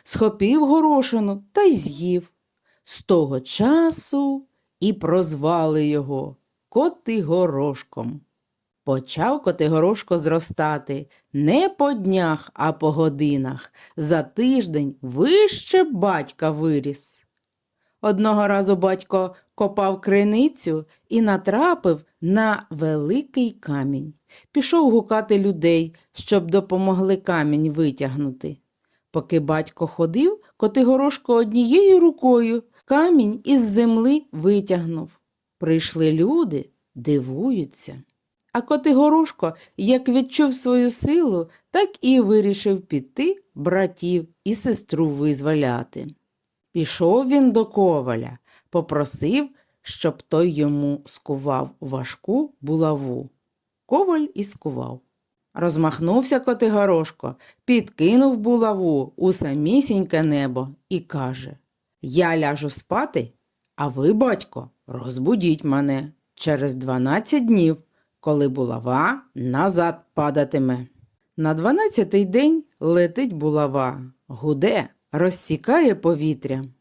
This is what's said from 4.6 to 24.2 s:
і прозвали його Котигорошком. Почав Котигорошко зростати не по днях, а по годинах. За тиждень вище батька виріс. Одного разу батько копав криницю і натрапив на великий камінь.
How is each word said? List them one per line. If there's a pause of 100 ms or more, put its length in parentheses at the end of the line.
і
прозвали
його (320)
Котигорошком. (640)
Почав
Котигорошко
зростати (260)
не
по
днях,
а
по
годинах. (240)
За
тиждень
вище
батька
виріс. (720)
Одного
разу
батько (200)
копав
криницю (240)
і
натрапив (160)
на
великий
камінь. (380)